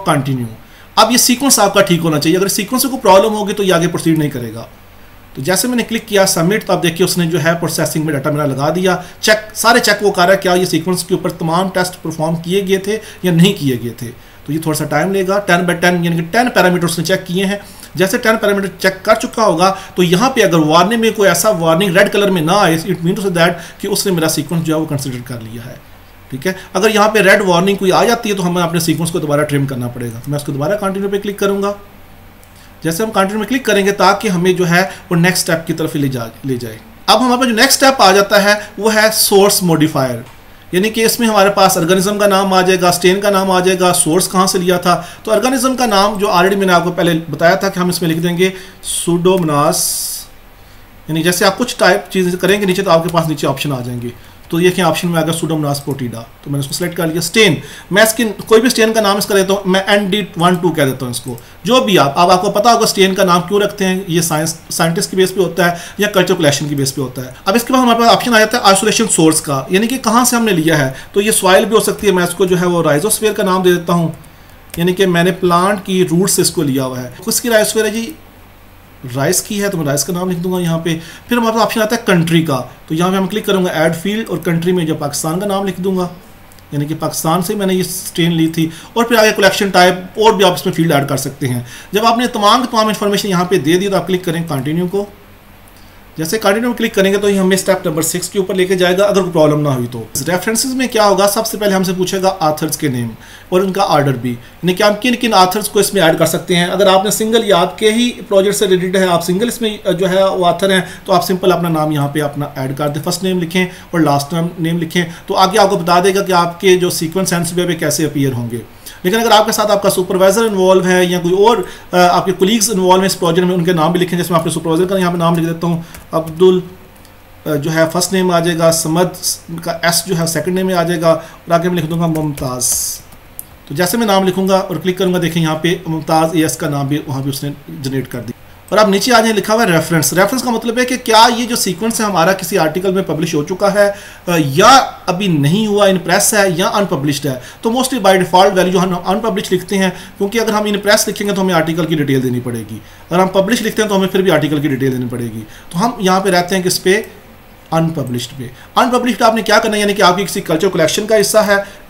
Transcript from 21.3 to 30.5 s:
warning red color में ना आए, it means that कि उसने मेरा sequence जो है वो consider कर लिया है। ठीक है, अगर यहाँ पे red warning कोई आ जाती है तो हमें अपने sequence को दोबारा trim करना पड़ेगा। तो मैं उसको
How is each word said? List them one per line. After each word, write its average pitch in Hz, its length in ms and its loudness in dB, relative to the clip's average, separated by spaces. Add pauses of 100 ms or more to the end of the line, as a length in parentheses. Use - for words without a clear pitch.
warning 165 460 2
red 202 120 4
color 202 200 0
में 185 120 0
ना 160 140 0
आए, 175 220 2
it 170 280 -4
means 202 220 -2
that 170 260 0 (280)
कि 196 60 -6
उसने 202 240 -2
मेरा 160 160 0
sequence 160 360 -4
जो 160 100 -2
है 156 60 0
वो 160 60 -2
consider 139 420 -6
कर 117 140 -12
लिया 110 220 -14
है। 127 140 -16 (540)
ठीक 135 160 -6
है, 185 80 -4 (200)
अगर 196 140 2
यहाँ 208 200 2
पे 214 120 2
red 196 220 4
warning 185 340 2
कोई 190 140 0
आ 160 120 4
जाती 233 260 0
है 202 60 -2
तो 190 80 -4
हमें 175 200 0
अपने 170 160 -2
sequence 160 320 -2
को 180 80 -2
दोबारा 147 240 0
trim 143 220 -2
करना 123 220 -6
पड़ेगा। 120 320 -10
तो 143 120 -8
मैं 147 60 -4
उसको 143 140 -8